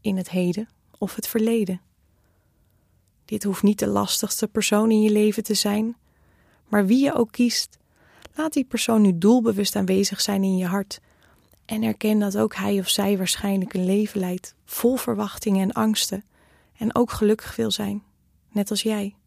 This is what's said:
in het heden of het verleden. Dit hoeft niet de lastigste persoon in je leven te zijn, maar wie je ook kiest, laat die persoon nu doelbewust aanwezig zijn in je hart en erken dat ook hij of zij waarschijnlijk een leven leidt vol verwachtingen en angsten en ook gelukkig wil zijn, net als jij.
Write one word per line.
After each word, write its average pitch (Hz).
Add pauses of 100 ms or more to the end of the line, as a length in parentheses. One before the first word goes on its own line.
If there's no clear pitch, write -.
in 196
het 185
heden 180 (300)
of 202
het -
verleden. 220 (1400)
Dit 214
hoeft 196
niet 208
de 208
lastigste 202
persoon 214
in 214
je 214
leven 214
te 208
zijn, 214 (720)
maar 208
wie 254
je 277
ook 233
kiest, - (560)
laat 311
die 269
persoon 226
nu 185
doelbewust 208
aanwezig 190
zijn 196
in 190
je 185
hart 196 (640)
en 220
erken 214
dat 202
ook 214
hij 202
of 185
zij 202
waarschijnlijk 190
een 180
leven 202
leidt 180 (100)
vol 254
verwachtingen 202
en 190
angsten 220 (540)
en 220
ook 240
gelukkig -
wil 220
zijn, 202 (500)
net 208
als 208
jij. 208 (120)